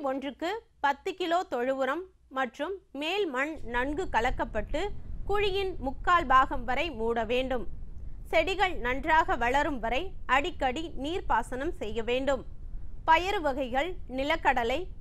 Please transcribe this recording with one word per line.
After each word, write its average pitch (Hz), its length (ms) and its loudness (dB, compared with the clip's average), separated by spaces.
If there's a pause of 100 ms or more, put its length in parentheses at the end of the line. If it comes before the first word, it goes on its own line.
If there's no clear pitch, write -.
(100)
ஒன்றுக்கு 277 420 -4 (340)
பத்து 285 260 0 (100)
கிலோ 339 180 2 (140)
தொழு 262 280 0
உரம் 294 220 0 (320)
மற்றும் 269 360 -2 (280)
மேல் 370 320 0
மண் 277 200 -2 (200)
நன்கு 285 320 0 (100)
கலக்கப்பட்டு 247 680 0 (480)
குழியின் 392 420 2 (140)
முக்கால் 339 460 2
பாகம் 262 380 6
வரை 269 180 0 (140)
மூட 233 300 0
வேண்டும். 254 340 0 (680)
செடிகள் 359 440 4 (120)
நன்றாக 311 560 4
வளரும் 269 420 2
வரை 240 160 0 (360)
அடிக்கடி 285 460 0 (220)
நீர்ப்பாசனம் 302 680 0 (100)
செய்ய 220 260 -2
வேண்டும். 262 340 0 (640)
பயறு 359 360 4
வகைகள், 269 460 0 (260)
நிலக்கடலை, 269 640 2 (200)